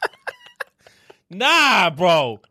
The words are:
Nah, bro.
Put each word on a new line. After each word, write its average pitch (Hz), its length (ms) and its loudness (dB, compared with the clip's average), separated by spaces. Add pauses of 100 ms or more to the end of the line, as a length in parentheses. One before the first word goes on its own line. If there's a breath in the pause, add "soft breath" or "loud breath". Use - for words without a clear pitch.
(1300 soft breath)
Nah, 254 560 2
bro. 147 500 0 (100)